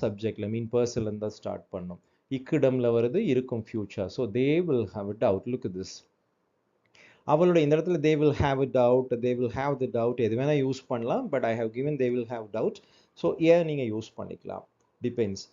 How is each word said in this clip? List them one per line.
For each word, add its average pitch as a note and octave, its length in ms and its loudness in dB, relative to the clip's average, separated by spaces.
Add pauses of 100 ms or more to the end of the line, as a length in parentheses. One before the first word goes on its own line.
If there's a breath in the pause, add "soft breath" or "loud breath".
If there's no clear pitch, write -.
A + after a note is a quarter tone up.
சப்ஜெக்ட்ல, G#2 480 -4
மீன் A2+ 220 -4
பர்சன்ல A#2+ 300 0
இருந்தா G#2+ 280 -4
ஸ்டார்ட் F#2+ 420 -10
பண்ணணும். F2+ 280 -10 (300)
இக்கிடம்ல C3 640 2
வருது, A#2 240 2
இருக்கும் B2+ 560 0
ஃபியூச்சர். G#2 340 -4
So, A2+ 220 -4
they C#3 380 0
will A#2+ 280 0
have G#2 300 -6
a A2 80 4
doubt. F#2+ 140 0
Look B2 200 -6
at F#2 100 -6
this. - 300 -12 (1200 soft breath)
அவளுடைய, E3 440 4
இந்த D3+ 80 6
இடத்துல E3 180 0
they D#3 260 2
will D3 140 4
have C#3 280 0
a C3 80 0 (120)
doubt, B2 280 4
they B2 300 0
will A#2+ 120 0
have C3+ 280 -2
the B2+ 80 -2
doubt, A#2 280 0
எது A2+ 200 0
வேணா C3+ 340 2
யூஸ் B2+ 180 -6
பண்ணலாம். D3 440 -4
But B2+ 140 -2
I A2+ 140 0
have A2+ 120 -2
given C#3 260 -4
they B2 140 2
will B2 160 -2
have A#2 260 -8
doubt. C#3 200 -2 (400 soft breath)
So, - 240 -2
ஏன் E3 280 6
நீங்க C3 320 -2
யூஸ் A2 200 -8
பண்ணிக்கலாம். F#2+ 460 -12 (400)
Depends. A2+ 320 -2 (180)